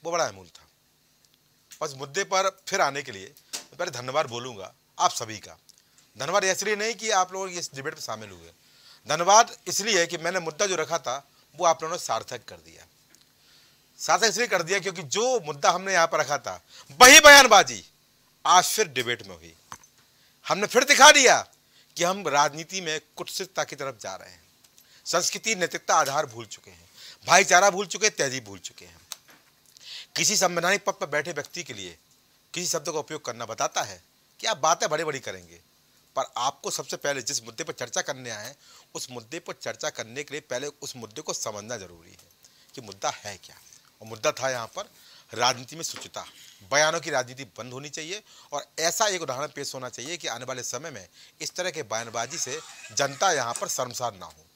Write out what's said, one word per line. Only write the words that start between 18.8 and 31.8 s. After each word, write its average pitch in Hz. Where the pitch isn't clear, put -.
debate 120
में 92
हुई। 82
हमने 190
फिर 247
दिखा 277
दिया 226
कि 170
हम 190
राजनीति 151
में 156
कुत्सितता 165
की 147
तरफ 135
जा 95
रहे 92
हैं, 92
संस्कृति, 180
नैतिकता, 175
आधार 147
भूल 117
चुके -
हैं, -
भाईचारा 185
भूल 190
चुके 196
हैं, 208
तहजीब 131
भूल 98
चुके -
हैं। 87
किसी 180
संवैधानिक 180
पद 196
पर 190
बैठे 147
व्यक्ति 147
के 139
लिए 90